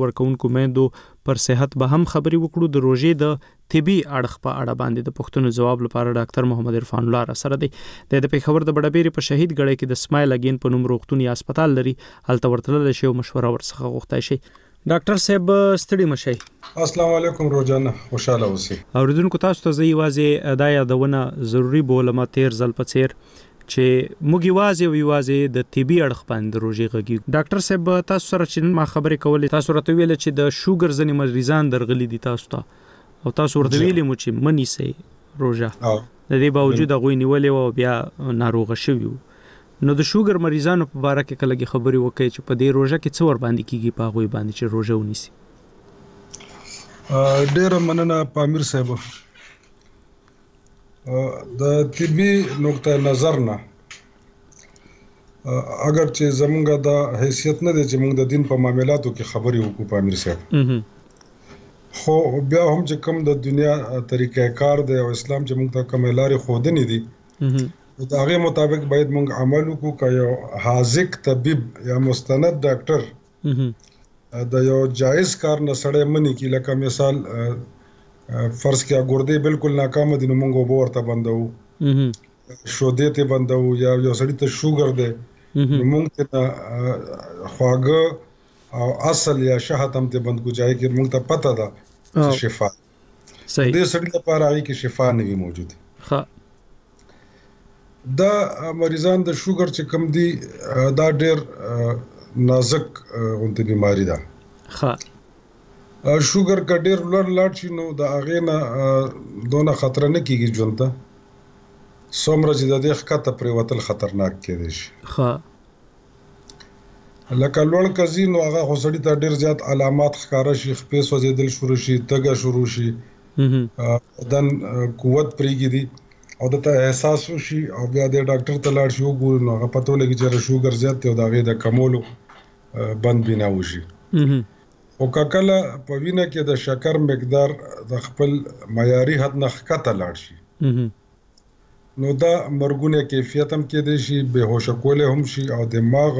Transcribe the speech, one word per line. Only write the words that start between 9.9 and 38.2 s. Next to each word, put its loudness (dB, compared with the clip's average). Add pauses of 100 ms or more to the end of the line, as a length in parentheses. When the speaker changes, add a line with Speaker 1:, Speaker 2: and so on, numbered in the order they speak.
Speaker 1:
د -4
سمایل 2
اګین -2
په 2
نوم 0
روغتون -2
یا -2
هسپتال 0
لري. -4 (300)
هلته 2
ورتللی 0
شئ 2
او -2
مشوره -4
ورڅخه -10 (100)
غوښتی -6
شئ. -2 (480)
ډاکټر 0
صاحب، 2 (320)
ستړي 0
مه -2
شئ. -4 (520)
Speaker 2:
السلام 0
علیکم -2
روجانه، 2 (200)
خوشاله 0
اوسئ. -6 (220)
Speaker 1:
اوریدونکو، 2
تاسو -2
ته 0
زه 4
یوازې 2
دا 4
یادونه 2 (300)
ضروري 2
بولم، 2 (140)
تیر 2
ځل 0
په -4
څیر، 2 (560)
چې 2 (460)
موږ 4
یوازې 2
او 0
یوازې 0
د -4
طبي 4
اړخ -6
باندې -2
د -2
روژې -2 (100)
غږیږو. -2
ډاکټر -2 (100)
صاحب، 0 (300)
تاسو -4
سره 0
چې -4
نن 2
ما -2
خبرې 0 (120)
کولې، 2
تاسو 0
راته 2
ویل 2
چې -2 (120)
د 2
شوګر 2
ځینې 0
مریضان 0 (140)
درغلي -2
دي -10
تاسو -6
ته، -6 (640)
او -4
تاسو 0
ورته 2
Speaker 2:
جی. 4
Speaker 1:
ویلي 2
مو -2
چې -4 (160)
مه 4
نیسئ -4 (500)
روژه. 0 (180)
Speaker 2:
او. 2 (340)
Speaker 1:
د 2
دې 4 (100)
باوجود 2
Speaker 2:
بالکل. 0
Speaker 1:
هغوی 2 (100)
نیولې 2
وه 0
او -2
بیا 2 (500)